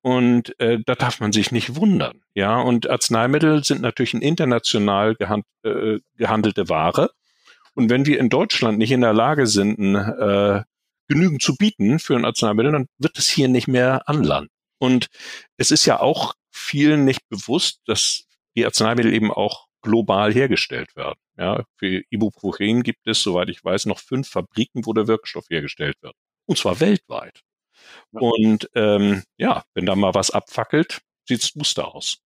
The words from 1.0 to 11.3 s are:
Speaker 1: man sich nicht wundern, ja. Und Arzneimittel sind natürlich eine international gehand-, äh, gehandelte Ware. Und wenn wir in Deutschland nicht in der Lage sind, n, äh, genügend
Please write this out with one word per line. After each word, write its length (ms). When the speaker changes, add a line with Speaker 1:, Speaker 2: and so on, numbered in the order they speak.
Speaker 1:
man 140
sich 180
nicht 240
wundern, 460
ja. 260
Und 300
Arzneimittel 760
sind 180
natürlich 340
eine 80
international 920
gehand-, 300
äh, 360
gehandelte 540
Ware. 420
Und 160
wenn 160
wir 120
in 100
Deutschland 500
nicht 120
in 100
der 120
Lage 320
sind, 320
n, 180
äh, 680
genügend 360